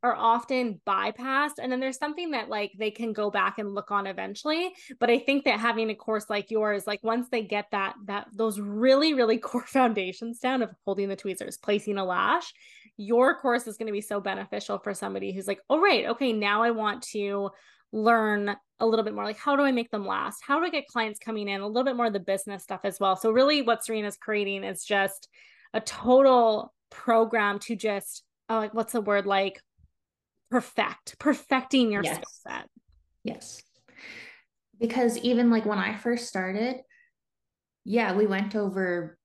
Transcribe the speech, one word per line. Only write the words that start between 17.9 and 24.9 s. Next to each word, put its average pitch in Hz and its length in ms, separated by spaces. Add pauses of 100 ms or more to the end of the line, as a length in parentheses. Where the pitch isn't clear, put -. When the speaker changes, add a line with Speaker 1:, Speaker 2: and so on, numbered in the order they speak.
Speaker 1:
learn 214 640 (240)
a 226 60
little 220 200
bit 214 80
more. 208 120
Like, 208 120
how 285 180
do 285 80
I 277 80
make 233 200
them 208 140
last? 196 400
How 285 140
do 339 60
I 359 40
get 302 180
clients 220 320
coming 214 300
in?" 196 120
A 202 60
little 233 180
bit 262 100
more 240 120
of 214 60
the 196 60
business 196 440
stuff 190 200
as 196 160
well. 196 160
So 220 160
really 277 300
what 226 240
Serena's 208 320
creating 196 480
is 190 180
just 196 460 (440)